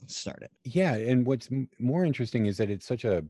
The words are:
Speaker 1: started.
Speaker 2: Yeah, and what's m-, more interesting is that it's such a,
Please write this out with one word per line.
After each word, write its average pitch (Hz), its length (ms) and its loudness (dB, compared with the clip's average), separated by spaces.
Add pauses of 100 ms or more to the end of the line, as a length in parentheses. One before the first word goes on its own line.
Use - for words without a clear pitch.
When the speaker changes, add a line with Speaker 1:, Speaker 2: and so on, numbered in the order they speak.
Speaker 1:
started. - 420 -12 (160)
Speaker 2:
Yeah, 160 300 2
and 120 320 2
what's 127 260 -2
m-, 131 160 -4 (100)
more 143 280 2
interesting 120 400 0
is 98 100 0
that 104 140 0
it's 98 160 -6
such 120 180 -4
a, 92 260 2